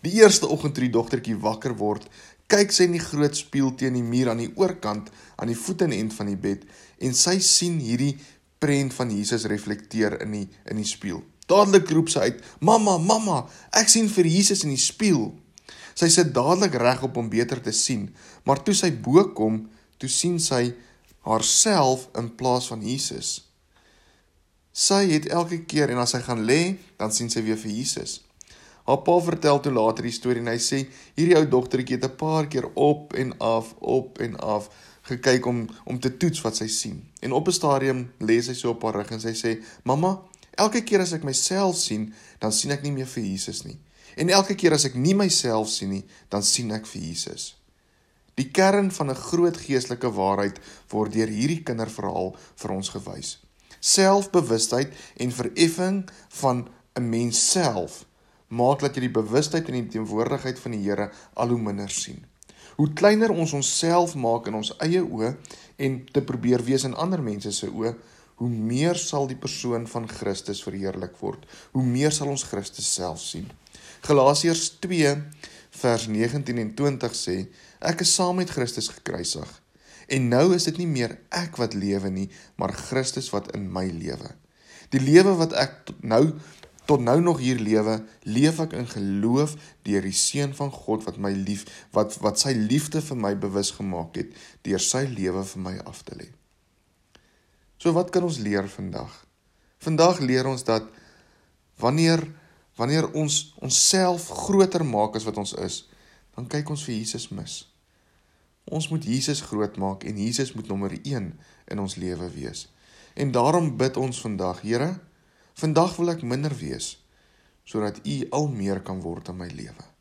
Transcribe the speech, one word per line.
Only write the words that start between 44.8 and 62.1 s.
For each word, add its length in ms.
ek 100
nie 200
myself 540
sien 220
nie, 140
dan 140
sien 300
ek 140
vir 160
Jesus." 540
Die 140
kern 400
van 200
'n 40
groot 420
geestelike 540
waarheid 500
word 240
deur 160
hierdie 340
kinderverhaal 760
vir 140
ons 180
gewys. 500
Selfbewustheid 1120
en 160
vereffing 760
van 400
'n 140
mens 400
self 560
maak 320
dat 160
jy 100
die 120
bewustheid 500
en 80
die 160
teenwoordigheid 680
van 160
die 100
Here 240
al 160
hoe 80
minder 320
sien. 300